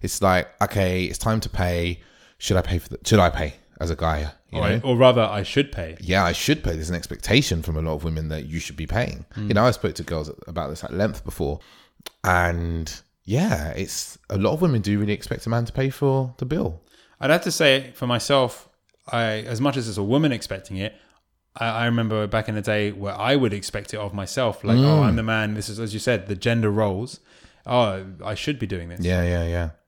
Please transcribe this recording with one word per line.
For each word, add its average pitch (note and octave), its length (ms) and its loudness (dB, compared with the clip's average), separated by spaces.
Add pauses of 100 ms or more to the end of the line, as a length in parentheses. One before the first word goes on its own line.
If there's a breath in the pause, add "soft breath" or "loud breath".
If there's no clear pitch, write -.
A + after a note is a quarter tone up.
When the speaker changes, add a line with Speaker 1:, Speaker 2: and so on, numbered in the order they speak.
Speaker 1:
it's - 200 -4
like, F#2 260 4 (140)
"Okay, F#2 440 2
it's - 120 -6
time A2 240 0
to - 80 -6
pay. F2 500 -2 (380 soft breath)
Should - 200 0
I F2+ 40 4
pay F2+ 160 0
for - 120 -6
the, - 140 -12
should A2 160 6
I F2 120 8
pay D2 240 -4 (260)
as E2 80 -4
a D#2+ 60 -2
guy?" D2+ 360 -2 (200)
You - 80 -4
Speaker 2:
Or, G#2 100 2
Speaker 1:
know? B2 140 2
Speaker 2:
or B2+ 120 2
rather, A#2+ 280 8
I G2+ 200 -2
should - 300 0
pay. E2 260 -8
Speaker 1:
Yeah, F#2 240 2
I F2 80 4
should - 320 0
pay. F2 100 0
There's D#2+ 160 -6
an F2 60 -2
expectation F#2+ 680 2
from D#2+ 120 -2
a D#2 60 -2
lot D#2+ 140 -2
of D2+ 100 -8
women D#2 240 -4
that D2+ 160 -8
you D#2+ 140 -6
should - 180 -12
be D#2+ 100 -6
paying. - 380 -4 (100)
Speaker 2:
Mm. G#2 140 -6
Speaker 1:
You G2+ 60 2
know, G#2+ 100 6
I B2 60 6
spoke G2 240 -2
to E2 80 -10
girls D2+ 280 -4 (160)
about D#2+ 220 -6
this D#2 160 -10
at - 80 -8
length G2+ 320 -2
before. D2 340 -4 (640 soft breath)
And E2+ 680 0 (360)
yeah, G#2+ 460 0
it's, - 460 -8 (120)
a G2+ 80 -2
lot G2+ 160 2
of D#3 80 0
women C#3 200 2
do G2+ 180 0
really G#2 140 0
expect - 320 -8
a A2 40 -4
man A#2 160 0
to - 80 -10
pay C3+ 160 -2
for C3+ 480 0
the C3 80 -6
bill. B2+ 360 -4 (380 soft breath)
Speaker 2:
I'd C#3 100 -2
have F3 140 4
to F3 80 -2
say C3+ 420 4
for B2+ 140 -4
myself, A#2+ 600 0 (400)
I, A#2 140 0 (180)
as A2 180 -6
much C3+ 180 2
as A2+ 120 -4
it's G2 80 -6
a G2+ 60 -2
woman C#3 280 4
expecting G2 460 -8
it, G2+ 160 -6 (640 soft breath)
I, A2+ 100 -4
I A2+ 180 0
remember A2 420 2
back A2 200 -2
in G#2+ 80 -4
the G#2+ 60 -4
day G#2 320 0
where F#2+ 260 -8
I B2 160 2
would A#2+ 180 2
expect G2+ 400 -8
it G#2+ 40 -8
of G2+ 160 -6
myself, G#2 500 -2
like, A2+ 140 4
Speaker 1:
Mm. C3 80 6
Speaker 2:
"Oh, D3+ 180 6
I'm A#2 140 4
the A2+ 60 0
man." A2 320 0
This G#2 140 -6
is, G#2 100 -8
as G#2+ 140 -6
you A2 60 -6
said, G#2+ 280 0
the G#2 80 -2
gender A2+ 360 2
roles. G#2 480 0 (460 soft breath)
"Oh, G#2 400 2 (180)
I G#2 120 -4
should C#3+ 240 -4
be G#2+ 80 -4
doing F2 220 -6
this." F2 120 -8
Speaker 1:
Yeah, F2 220 2
yeah, F2 220 2
yeah. E2+ 240 -2 (180)